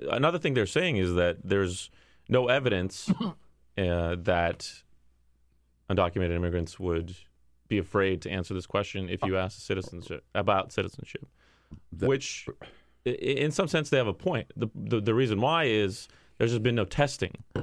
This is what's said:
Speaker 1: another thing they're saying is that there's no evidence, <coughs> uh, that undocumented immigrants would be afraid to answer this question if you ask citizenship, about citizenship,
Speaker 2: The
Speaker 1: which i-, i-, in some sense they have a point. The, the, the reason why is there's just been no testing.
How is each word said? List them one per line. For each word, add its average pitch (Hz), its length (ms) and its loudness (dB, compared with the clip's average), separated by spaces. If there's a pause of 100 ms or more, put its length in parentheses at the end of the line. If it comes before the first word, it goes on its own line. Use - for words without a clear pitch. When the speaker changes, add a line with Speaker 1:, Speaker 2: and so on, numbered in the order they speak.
Speaker 1:
another 165 300 2
thing 151 140 0
they're 113 120 4
saying 151 320 0
is 90 180 2
that 87 280 2
there's 95 460 0 (400)
no 120 180 4
evidence, 120 640 2 (320)
<coughs> - 340 -16
uh, 87 420 0
that 85 520 0 (1200)
undocumented 90 460 2
immigrants 85 440 -2
would 87 360 -2 (520)
be 107 100 0
afraid 95 440 2
to - 80 -8
answer 92 240 -4
this 90 120 -6
question 98 440 -4
if 90 140 -4
you 95 140 0
ask 92 220 -4
citizenship, 90 640 -6 (100)
about 101 380 2
citizenship, - 520 -6 (680)
Speaker 2:
The 87 140 -4
Speaker 1:
which - 400 -2 (580)
i-, 123 40 0
i-, 120 40 0
in 135 380 0
some 175 180 2
sense 156 200 0
they 143 80 4
have 123 100 4
a 98 60 0
point. 147 440 -4
The, 113 180 -2
the, 110 240 -2
the 107 140 2
reason 113 260 2
why 156 260 2
is 107 440 0 (280)
there's 117 140 2
just 113 120 -2
been 120 120 2
no 113 100 2
testing. - 580 -2 (200)